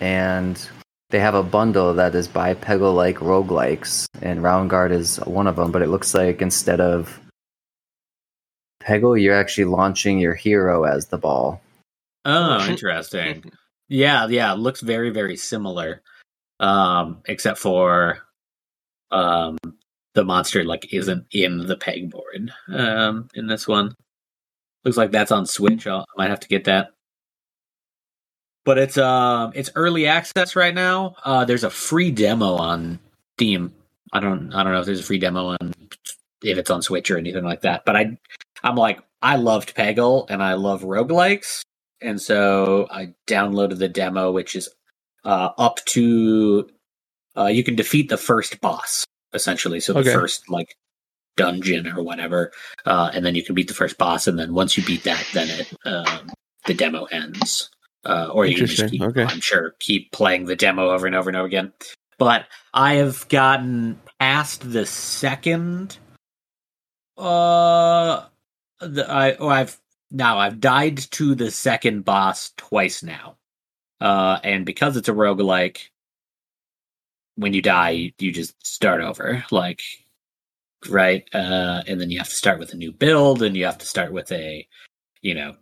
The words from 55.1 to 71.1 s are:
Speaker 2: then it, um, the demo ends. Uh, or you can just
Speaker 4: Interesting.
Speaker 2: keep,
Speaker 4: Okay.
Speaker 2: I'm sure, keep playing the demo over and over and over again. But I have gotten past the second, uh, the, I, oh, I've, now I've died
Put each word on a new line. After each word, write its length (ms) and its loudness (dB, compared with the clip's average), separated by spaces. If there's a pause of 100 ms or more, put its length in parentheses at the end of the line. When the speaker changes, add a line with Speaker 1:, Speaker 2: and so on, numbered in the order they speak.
Speaker 2:
then 160 -2
it, 240 -10 (120)
um, 460 -6 (340)
the 80 0
demo 320 -4
ends. 640 -6 (360)
Uh, 280 -2
or 120 4
you 100 2
can 100 2
just 160 -2
Speaker 4:
Interesting. 180 -2
Speaker 2:
keep, 180 0
Speaker 4:
Okay. 60 4
Speaker 2:
I'm 160 -4
sure, 400 -2
keep 320 -2
playing 340 0
the 120 -4
demo 340 2
over 160 0
and 80 -2
over 140 -2
and 80 -2
over 100 -2
again. 240 -2 (460)
But 280 4 (280)
I 220 4
have 340 0
gotten 720 2 (200)
past 540 -2
the 120 0
second, 1120 -4 (1200)
uh, 1080 4 (560)
the, 280 -4
I, 260 4
oh, 120 -4
I've, 320 0 (320)
now 260 2
I've 220 0
died 380 2 (140)